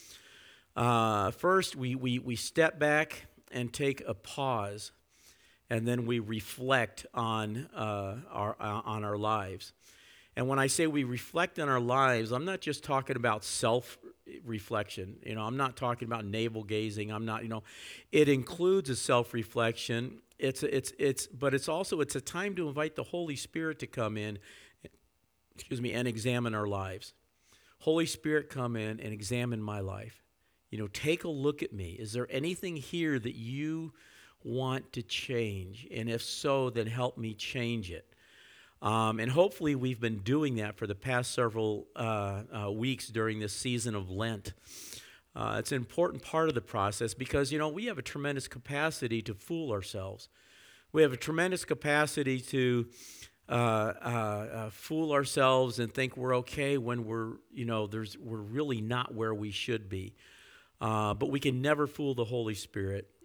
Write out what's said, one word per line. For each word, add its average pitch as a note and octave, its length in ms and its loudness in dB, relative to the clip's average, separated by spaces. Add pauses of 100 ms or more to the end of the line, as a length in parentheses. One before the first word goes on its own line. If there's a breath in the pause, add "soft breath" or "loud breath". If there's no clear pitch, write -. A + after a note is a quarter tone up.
(760 loud breath)
Uh, A2+ 560 4
first, F3+ 460 2
we, B2+ 180 -2
we, B2+ 240 0
we B2 160 -4
step D#3+ 420 2
back D3+ 480 4 (260)
and A#2+ 220 -4
take C#3 320 0
a A2 80 -2
pause, G#2 800 -2 (800 soft breath)
and A2+ 180 2
then A#2+ 180 2
we A#2+ 140 2
reflect A2+ 920 0
on, A2+ 640 -2
uh, G#2 420 -4 (140)
our, A2 280 -2
uh, G#2+ 260 -2
on G#2+ 180 -2
our G#2 140 -2
lives. G#2 560 -2 (600 loud breath)
And B2+ 120 0
when C3+ 120 2
I C3+ 80 6
say E3 180 2
we D3 180 2
reflect B2 540 -2
on D#3 100 0
our C3 120 4
lives, A#2+ 520 4
I'm C3+ 140 0
not F#3 160 -4
just - 220 -4
talking C3+ 320 0
about A#2 280 2
self-reflection. - 1800 -2
You A#2+ 80 -6
know, A2 80 -4
I'm A#2 160 -2
not C3 180 -2
talking A#2+ 320 -2
about A2+ 180 -4
navel A2 380 -2
gazing. G#2+ 480 -2
I'm G#2+ 140 -4
not, A2 160 -4
you A2+ 80 -6
know, A2 140 -4 (480 loud breath)
it D3+ 180 10
includes D3+ 640 4
a A#2+ 40 0
self-reflection. A#2+ 1200 0 (180)
It's, C3 240 -2
it's, C#3 380 0
it's, C#3 260 2
but C3+ 300 0
it's C3+ 120 0
also, E3+ 340 0
it's C#3+ 140 0
a C3+ 60 -4
time F#3+ 360 -4
to E3 100 0
invite D3+ 280 -2
the - 80 -2
Holy E3 320 -4
Spirit D#3+ 440 -4
to B2 80 -6
come G#2+ 280 -2
in, G#2 220 -4 (1160 loud breath)
excuse - 260 -6
me, B2 100 0
and B2 160 0
examine A#2 460 0
our G#2+ 140 0
lives. F#2+ 460 -4 (640 soft breath)
Holy E3 260 4
Spirit, D3+ 420 0
come B2 280 -2
in G#2+ 240 -2
and G#2+ 120 -6
examine A#2 480 -2
my G#2 200 -4
life. G2 440 -8 (460)
You G#2 80 -8
know, G#2+ 100 -4
take D#3 360 0
a E3+ 60 -4
look D3 340 0
at - 100 -4
me. F2+ 200 -6
Is G#2+ 200 -8
there B2 160 -2
anything E3+ 460 -2
here D#3 420 0
that - 180 -4
you D3+ 580 -4 (500 loud breath)
want C3 500 -4
to B2 80 -4
change? G#2+ 920 -4
And A2+ 200 -4
if A#2+ 100 -2
so, C3+ 480 0
then A2+ 160 0
help B2 320 -2
me A2+ 160 -4
change A#2 560 -2
it. E2+ 160 -10 (760 loud breath)
Um, A2 400 4
and A#2 120 0
hopefully E3 420 4
we've B2+ 260 0
been A2+ 200 0
doing C3 380 2
that G#2+ 180 -4
for A2 100 -6
the G2+ 80 -2
past B2 400 0
several, A2 640 0
uh, G#2 480 0 (100)
uh, G#2 180 -2
weeks A#2 360 0
during A2 320 0
this G#2 140 -4
season A#2+ 420 0
of F#2 160 -4
Lent. G#2+ 420 -4 (840 loud breath)
Uh, A2 220 -2
it's A2 140 -4
an C#3 60 0
important C#3+ 440 0
part D#3+ 260 2
of D#3 60 2
the A#2+ 80 0
process G#2 540 0
because, C3 360 0
you D3+ 60 2
know, D3+ 120 2
we F#3+ 160 -4
have G#3+ 120 -4
a B2+ 60 -6
tremendous C#3+ 440 -2
capacity C3 760 -2
to A2 100 -6
fool D#3+ 380 -4
ourselves. G2 580 -4 (640 loud breath)
We D#3 100 8
have C#3+ 100 8
a B2 60 -2
tremendous E3+ 480 0
capacity D3 760 2
to, B2 480 2 (640 loud breath)
uh, C3+ 40 0
uh, A2 520 2
uh, A2 640 -2
fool D#3 420 -2
ourselves C3 680 6
and A#2 120 0
think C3 240 -2
we're B2+ 220 2
okay C#3 400 0
when A#2+ 280 -2
we're, A2+ 280 -2 (180)
you B2 140 -6
know, A2 220 0
there's, G#2+ 300 -6
we're A2+ 200 -6
really A#2 440 -2
not A#2 340 -2
where A2 180 0
we G#2+ 160 -2
should G#2+ 400 -2
be. F#2+ 240 -6 (640 loud breath)
Uh, G#2+ 360 2
but C3+ 160 0
we C#3 80 2
can C3 200 2
never D3 280 4
fool C#3+ 260 -2
the A#2+ 120 0
Holy A2 280 0
Spirit. G2 560 -4 (160)